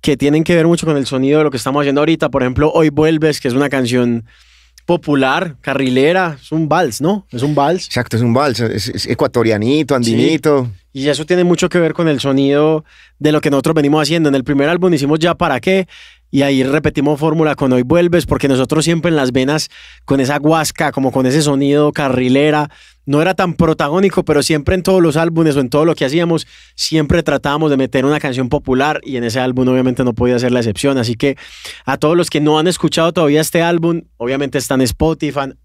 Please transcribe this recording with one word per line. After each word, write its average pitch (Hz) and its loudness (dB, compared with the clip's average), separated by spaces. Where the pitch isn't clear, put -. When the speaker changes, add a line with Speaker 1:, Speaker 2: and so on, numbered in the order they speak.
Speaker 1:
que 143 0
tienen 147 0
que 175 0
ver 165 2
mucho 170 0
con 156 0
el 135 -2
sonido 135 0
de 151 2
lo 143 0
que 135 -10
estamos 139 -2
haciendo 139 0
ahorita. 156 0
Por 135 -2
ejemplo, 127 0
Hoy 160 4
Vuelves, 156 0
que - -4
es 120 0
una 139 2
canción 123 0
popular, 151 0
carrilera, 139 0
es - -14
un 156 -2
vals, 151 0
¿no? 190 -2
Es 120 -6
un 147 -2
vals. 151 0
Speaker 2:
Exacto, 120 -4
es 117 2
un 117 2
vals, 127 0
es, 110 -4
es 101 -8
ecuatorianito, 120 0
Speaker 1:
Sí. 131 0
Speaker 2:
andinito. 139 0
Speaker 1:
Y 135 -6
eso 151 -2
tiene 180 2
mucho 175 0
que 180 0
ver 160 0
con 170 -2
el 143 0
sonido 143 0
de 151 0
lo 151 0
que 151 -2
nosotros 139 0
venimos 151 2
haciendo. 156 0
En 135 2
el 131 0
primer 143 0
álbum 175 0
hicimos 143 0
Ya 165 2
Para 147 0
Qué 185 0
y 135 2
ahí 139 2
repetimos 147 0
fórmula 156 0
con 135 0
Hoy 127 2
Vuelves, 170 2
porque 139 -2
nosotros 135 0
siempre 165 0
en 165 2
las 131 0
venas, 135 -2
con 139 0
esa 139 0
guasca, 151 0
como 135 -2
con 131 0
ese 139 2
sonido 143 2
carrilera, 143 0
no 143 2
era 185 0
tan 180 -2
protagónico, 165 0
pero 147 2
siempre 156 0
en 180 -4
todos 190 2
los 160 2
álbumes 165 2
o 143 2
en 127 -2
todo 151 2
lo 165 2
que 147 -2
hacíamos, 165 0
siempre 160 0
tratábamos 147 0
de 135 0
meter 131 0
una 147 0
canción 131 -4
popular 143 -2
y 131 -8
en 120 -4
ese 117 -2
álbum 127 0
obviamente 127 0
no 120 0
podía 123 0
ser 123 0
la 123 0
excepción. 123 -2
Así 117 -2
que 135 -2
a 139 -2
todos 156 2
los 175 0
que 147 -2
no 151 2
han 165 0
escuchado 170 0
todavía 156 2
este 165 -2
álbum, 170 -2
obviamente 135 -4
está 135 -2
en 131 2
Spotify 143 -2